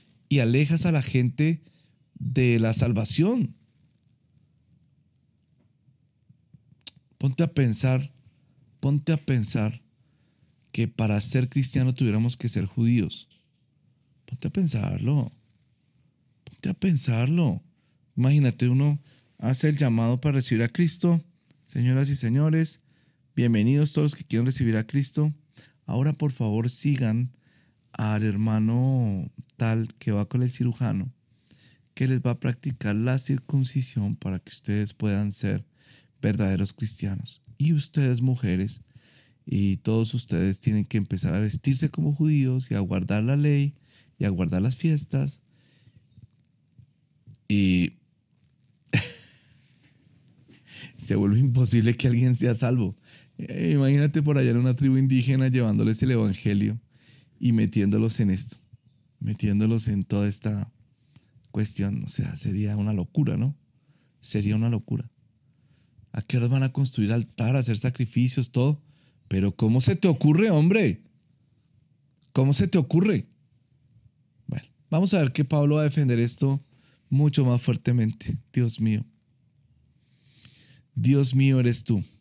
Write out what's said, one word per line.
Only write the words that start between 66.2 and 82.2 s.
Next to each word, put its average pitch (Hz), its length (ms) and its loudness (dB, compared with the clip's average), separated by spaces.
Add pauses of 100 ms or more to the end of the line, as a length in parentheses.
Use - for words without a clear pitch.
qué - 160 -4
horas 120 120 0
van 135 140 2
a 131 80 -2
construir 120 400 -2
altar, 120 440 -2
a 139 40 2
hacer 113 180 -2
sacrificios, 127 760 -2
todo? 143 300 0 (460)
Pero 95 280 0
¿cómo 113 260 2
se 196 140 2
te 190 120 0
ocurre, 165 440 4
hombre? 165 520 2 (1300)
¿Cómo 139 200 4
se 190 140 2
te 190 100 0
ocurre? 165 500 2 (1200)
Bueno, - 180 -10 (240)
vamos 180 240 2
a 190 60 4
ver 131 120 2
que 147 140 0
Pablo 147 300 2
va 151 60 2
a 151 40 2
defender 135 340 2
esto 135 440 0 (460)
mucho 143 360 2
más 123 160 2
fuertemente. 117 760 -2 (140)
Dios 120 280 -2
mío. 110 260 0 (1900)
Dios 131 400 2
mío 135 240 4
eres 120 240 0
tú. 98 200 0 (180)